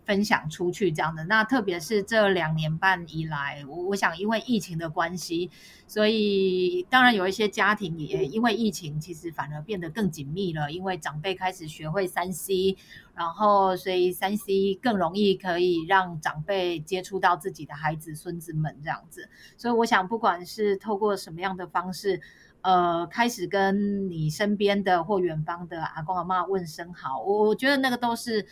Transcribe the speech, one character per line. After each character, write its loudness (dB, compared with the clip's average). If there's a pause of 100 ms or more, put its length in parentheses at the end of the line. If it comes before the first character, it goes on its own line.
分 2
享 0
出 -2
去 2
这 -2
样 0
的。 -8
那 4
特 2
别 -2
是 0
这 4
两 2
年 -2
半 2
以 -6
来， -6
我， -12 (120)
我 0
想 0
因 -2
为 0
疫 2
情 -8
的 -6
关 -2
系， -4 (380)
所 2
以 2
当 6
然 8
有 0
一 0
些 0
家 2
庭 -6
也 -2
因 -2
为 2
疫 2
情 -8
其 -10
实 -12
反 -8
而 -8
变 -6
得 -8
更 -2
紧 -10
密 -4
了， -4
因 -8
为 -4
长 -8
辈 -4
开 -4
始 -12
学 -10
会 0
三 -4
C， 0 (380)
然 -2
后 4
所 -4
以 4
三 -2
C 2
更 2
容 0
易 6
可 -2
以 2
让 2
长 -4
辈 -2
接 -6
触 -6
到 4
自 -6
己 -14
的 -14
孩 -4
子、 -12
孙 -8
子 -14
们 -2
这 -8
样 -6
子。 -18 (300)
所 -4
以 2
我 4
想 4
不 -4
管 0
是 0
透 -4
过 0
什 -12
么 -10
样 -4
的 -8
方 -2
式， -2 (400)
呃， 4
开 0
始 -4
跟 2
你 -2
身 0
边 2
的 4
或 2
远 0
方 -8
的 -8
阿 -6
公 -2
阿 -2
嬷 0
问 0
声 -12
好， -6
我， 4
我 4
觉 0
得 4
那 2
个 -2
都 -2
是， -4